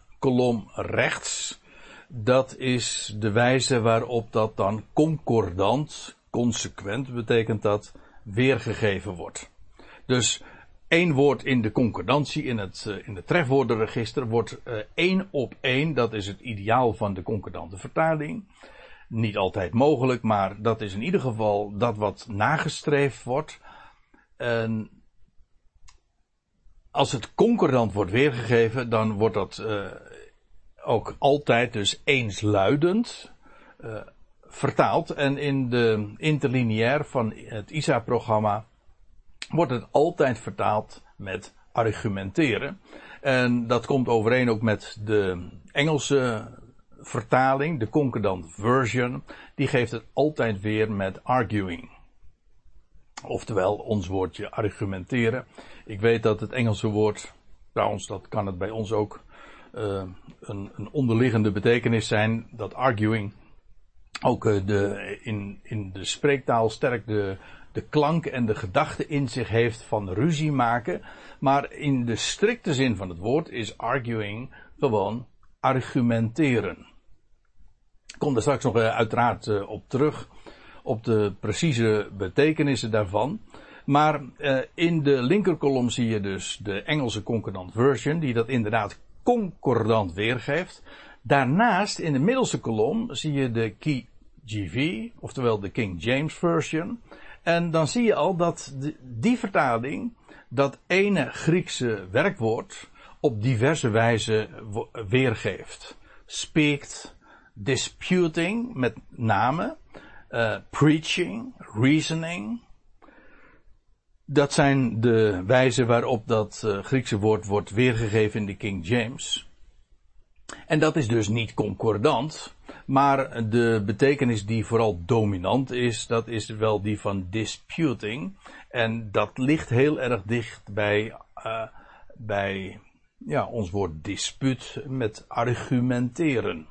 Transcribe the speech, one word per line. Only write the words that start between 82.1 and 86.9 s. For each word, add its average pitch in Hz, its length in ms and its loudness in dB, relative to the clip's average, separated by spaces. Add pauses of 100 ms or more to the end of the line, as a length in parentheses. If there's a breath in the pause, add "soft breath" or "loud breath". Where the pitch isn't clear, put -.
betekenissen 139 720 2
daarvan. 107 500 0 (440 loud breath)
Maar, 147 360 4 (160)
eh, 135 220 0 (140)
in 170 300 2
de 139 180 6
linkerkolom 143 680 2
zie 117 180 0
je 110 120 0
dus 98 440 -6
de 101 180 -4
Engelse 127 420 -2